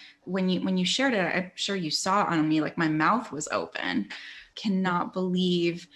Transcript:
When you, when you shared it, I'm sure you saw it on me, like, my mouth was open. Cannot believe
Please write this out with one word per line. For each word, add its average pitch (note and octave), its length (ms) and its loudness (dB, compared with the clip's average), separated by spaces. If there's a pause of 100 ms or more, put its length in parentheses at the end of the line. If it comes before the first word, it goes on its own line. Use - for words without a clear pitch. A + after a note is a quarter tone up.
(240)
When F#3 240 0
you, F3+ 120 2
when F#3+ 180 0
you F3+ 60 2
shared B3+ 300 0
it, G3+ 60 2
I'm F3+ 340 -2
sure - 200 -4
you F3 160 -4
saw F#3+ 320 2
it F3 60 0
on D#3 200 2
me, D#3 120 4
like, - 180 -2
my E3 100 2
mouth E3 440 2
was D3 160 -8
open. F2+ 600 -2 (460)
Cannot F#3 580 0
believe F3+ 840 0